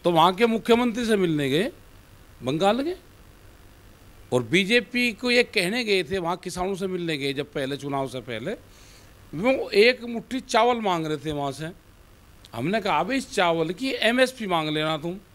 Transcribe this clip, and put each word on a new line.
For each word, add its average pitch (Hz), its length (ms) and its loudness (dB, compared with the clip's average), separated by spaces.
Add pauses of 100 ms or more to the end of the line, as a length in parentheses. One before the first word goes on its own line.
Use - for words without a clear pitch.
तो 175 60 4
वहाँ 175 240 6
के 233 120 2
मुख्यमंत्री 233 600 2
से 214 100 2
मिलने 156 340 2
गए 196 220 0 (680)
बंगाल 190 400 2
के, 349 120 -4 (1400)
और 123 100 2
बीजेपी 220 720 0
को 247 180 -4
ये 240 120 4
कहने 226 420 -2
गए 190 200 0
थे, 185 140 -6
वहाँ 175 180 -4
किसानों 180 380 -6
से 190 120 -6
मिलने 175 320 -4
गए 139 140 -2
जब 139 200 -6
पहले 139 240 -4
चुनाव 139 320 -4
से 127 120 -10
पहले, 120 320 -8 (800)
वो 233 360 0
एक 233 340 4
मुट्ठी 233 360 -8
चावल 240 400 2
मांग 175 260 0
रहे 151 100 -2
थे 147 160 -6
वहाँ 143 200 -4
से। 156 180 -10 (840)
हमने 170 260 0
कहा, 170 200 2
"अबे, 226 160 0
इस - 180 -6
चावल 170 360 2
की 254 200 -4
एमएसपी 247 560 2
मांग 160 220 0
लेना 156 300 -2
तुम।" 170 180 -6 (180)